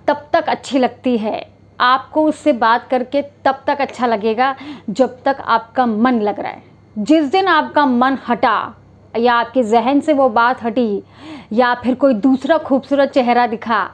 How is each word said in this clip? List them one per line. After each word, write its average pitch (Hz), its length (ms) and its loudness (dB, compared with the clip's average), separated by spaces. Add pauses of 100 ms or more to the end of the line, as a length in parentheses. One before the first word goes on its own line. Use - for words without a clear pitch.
तब 294 260 -2
तक 226 160 0
अच्छी - 300 -4
लगती 247 380 -2
है, 214 280 -6 (340)
आपको 262 440 0
उससे 302 320 0
बात 240 340 0
करके 254 320 -2 (240)
तब 269 220 -2
तक - 140 -2
अच्छा - 260 -4
लगेगा 226 480 -2 (340)
जब 247 340 -2
तक 269 180 -2
आपका 226 440 -2
मन 233 360 0
लग 202 180 -2
रहा - 120 -8
है। - 120 -16 (320)
जिस 285 300 2
दिन 381 220 0
आपका 302 380 2
मन 254 320 2 (100)
हटा, 233 460 -2 (440)
या 240 180 2
आपके 233 300 0
जहन 240 340 2
से 302 140 0
वो 269 180 4
बात 233 320 0
हटी 220 400 -2 (500)
या 247 220 2
फिर 240 200 -2
कोई 269 200 2
दूसरा 247 440 2
खूबसूरत 269 520 0
चेहरा 240 360 2
दिखा, 220 460 -4